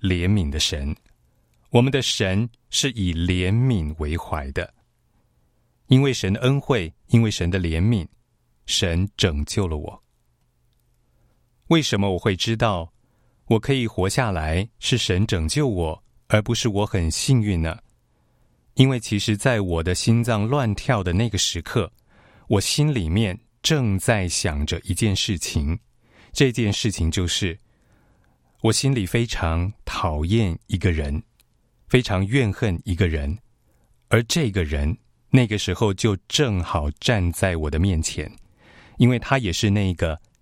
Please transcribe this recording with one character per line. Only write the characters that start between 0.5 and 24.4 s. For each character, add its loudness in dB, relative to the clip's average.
神。 -4
我 6
们 2
的 0
神 0
是 -2
以 0
怜 0
悯 2
为 -2
怀 -8
的。 -6
因 6
为 2
神 -2
的 -4
恩 2
惠， -2
因 4
为 2
神 -2
的 0
怜 -2
悯， 0
神 0
拯 0
救 -2
了 -4
我。 -12
为 4
什 0
么 2
我 0
会 0
知 -2
道 -2
我 2
可 -2
以 0
活 -2
下 0
来 -2
是 0
神 0
拯 -2
救 0
我， -4
而 2
不 -2
是 -2
我 0
很 0
幸 2
运 0
呢？ -4
因 6
为 0
其 -4
实 0
在 0
我 0
的 -2
心 2
脏 0
乱 0
跳 0
的 -2
那 2
个 -2
时 -2
刻， -4
我 4
心 0
里 -2
面 0
正 2
在 0
想 -2